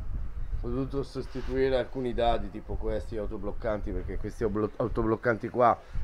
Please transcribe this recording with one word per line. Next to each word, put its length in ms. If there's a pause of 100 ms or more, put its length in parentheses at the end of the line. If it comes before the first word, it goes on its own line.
(600)
Ho 80
dovuto 340
sostituire 760
alcuni 360
dadi, 360
tipo 260
questi 420
autobloccanti, 720
perché 260
questi 260
oblo-, 320
autobloccanti 760
qua 300 (240)